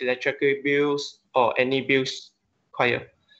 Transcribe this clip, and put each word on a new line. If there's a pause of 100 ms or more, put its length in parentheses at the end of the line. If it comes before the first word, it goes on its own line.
electricity
bills (140)
or
any
bills (400)
required. (320)